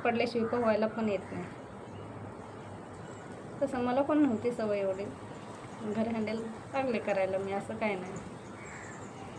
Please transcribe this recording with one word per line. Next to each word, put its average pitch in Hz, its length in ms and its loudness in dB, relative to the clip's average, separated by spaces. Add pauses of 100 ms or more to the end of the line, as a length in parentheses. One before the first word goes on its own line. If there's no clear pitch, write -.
पडल्याशिवाय 233 440 4
पोहायला 220 380 6
पण 220 220 0
येत 190 240 0
नाही. 180 120 -2 (2250)
तसं 269 160 2
मला 247 240 4
पण 294 160 4
नव्हती 240 340 6
सवय 220 260 2
एवढी, 196 260 2 (880)
घर 220 160 2
हँडल 220 300 0 (360)
लागले 262 240 2
करायला 190 400 2
मी, 196 140 -2
असं 202 240 -2
काय 214 180 2
नाही. 185 180 -4 (1300)